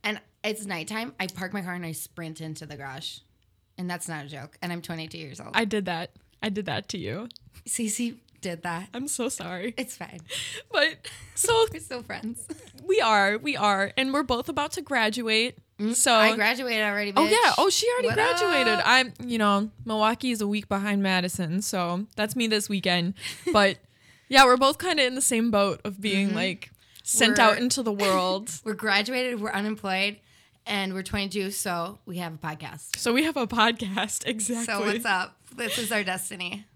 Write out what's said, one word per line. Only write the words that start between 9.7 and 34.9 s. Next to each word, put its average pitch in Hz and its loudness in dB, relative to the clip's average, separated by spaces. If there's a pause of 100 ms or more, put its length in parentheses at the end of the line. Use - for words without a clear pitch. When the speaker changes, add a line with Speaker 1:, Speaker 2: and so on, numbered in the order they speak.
Speaker 1:
It's - -8
fine. - -14 (500)
Speaker 2:
But 320 2 (280)
so 453 4
Speaker 1:
<laughs> - -10
We're 320 -12
still 247 -10
friends. - -10 (400)
Speaker 2:
we 381 4
are, 214 4
we - -4
are, 202 2
and 269 0
we're 294 2
both 247 -2
about 294 -4
to 339 -8
graduate. 226 0 (220)
Speaker 1:
Mm, 220 -2
Speaker 2:
So 254 4
Speaker 1:
I 220 8
graduated 226 0
already, 208 -2
Speaker 2:
Oh, 311 6
yeah. 392 4
Speaker 1:
bitch. 480 6
Speaker 2:
Oh, 359 4
she 427 0
already 494 0
Speaker 1:
What 427 0
Speaker 2:
graduated. 415 2
Speaker 1:
up? - 0
Speaker 2:
I'm, 254 4 (100)
you 240 -2
know, 208 2 (160)
Milwaukee 226 0
is 220 -2
a 202 0
week 208 -2
behind 202 0
Madison, 185 0
so 180 -2 (100)
that's 214 -2
me 233 0
this 214 0
weekend. 185 0 (180)
Speaker 1:
<laughs> - -4
Speaker 2:
But 202 6 (500)
yeah, 269 10
we're 254 8
both 269 4
kinda 320 2
in 254 -2
the 269 -2
same 233 2
boat 202 2
of 196 -6
being 196 2
Speaker 1:
Mm-hmm. 202 -2
Speaker 2:
like, 180 -4 (320)
sent 233 4
Speaker 1:
We're 240 8
Speaker 2:
out 214 8
into 247 0
the 220 0
world. 190 2
Speaker 1:
<laughs> - -20
We're 214 -4
graduated, 220 0
we're 214 -4
unemployed, 202 -2 (480)
and 196 -2
we're 190 -6
twenty-two, 196 -4
so 185 -4
we 180 -8
have 165 -6
a 151 -14
podcast. 151 -10
Speaker 2:
So 233 0
we 277 4
have 311 -2
a 240 0
podcast, 220 0
<laughs> - -
exactly. 233 -4
Speaker 1:
So 208 -2
what's 220 -2